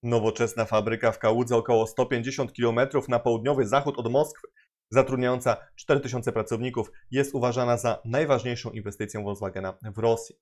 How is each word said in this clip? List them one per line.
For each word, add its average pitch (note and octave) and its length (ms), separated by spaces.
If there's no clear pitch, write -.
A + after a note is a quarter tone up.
Nowoczesna A#2 600
fabryka A2 460
w - 80
Kałudze, A#2 360
około A2+ 320
sto B2+ 180
pięćdziesiąt B2 480
kilometrów A#2+ 560
na A#2+ 100
południowy B2 480
zachód C#3 320
od A#2 120
Moskwy, D3+ 360
zatrudniająca B2+ 640
cztery D3 240
tysiące B2 320
pracowników, A#2 600
jest C#3 240
uważana A#2+ 420
za A#2 280
najważniejszą B2 680
inwestycję G#2 520
Volkswagena G2 540
w - 20
Rosji. A2+ 440